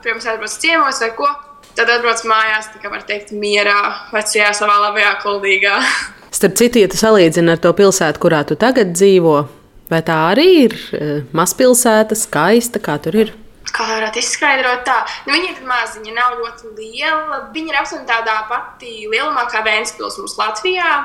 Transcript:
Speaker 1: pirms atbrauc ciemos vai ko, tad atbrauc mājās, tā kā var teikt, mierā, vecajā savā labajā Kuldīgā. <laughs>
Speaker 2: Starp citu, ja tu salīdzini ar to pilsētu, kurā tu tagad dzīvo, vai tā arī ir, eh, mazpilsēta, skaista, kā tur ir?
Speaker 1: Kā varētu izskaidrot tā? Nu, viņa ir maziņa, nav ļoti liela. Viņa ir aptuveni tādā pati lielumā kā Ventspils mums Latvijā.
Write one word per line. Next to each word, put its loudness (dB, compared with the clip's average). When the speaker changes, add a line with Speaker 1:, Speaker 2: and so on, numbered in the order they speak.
Speaker 1:
pirms -6
atbrauc -6
ciemos 2
vai -2
ko, -2
tad 2
atbrauc 0
mājās, 0
tā -20
kā -10
var -10
teikt, -8
mierā, 0
vecajā 0
savā 2
labajā 0
Kuldīgā. 0
<laughs> -10
Speaker 2:
Starp 2
citu, 6
ja 4
tu -4
salīdzini 4
ar -2
to 6
pilsētu, 2
kurā 2
tu -4
tagad 2
dzīvo, 4
vai 0
tā 0
arī 6
ir, 2
eh, -4
mazpilsēta, 2
skaista, 0
kā -4
tur -4
ir? -2
Speaker 1:
Kā -4
varētu -4
izskaidrot -2
tā? 0
Nu, -2
viņa -2
ir -16
maziņa, -6
nav -2
ļoti -12
liela. -6
Viņa -8
ir -2
aptuveni -8
tādā -2
pati -10
lielumā -2
kā -4
Ventspils -4
mums -12
Latvijā. -2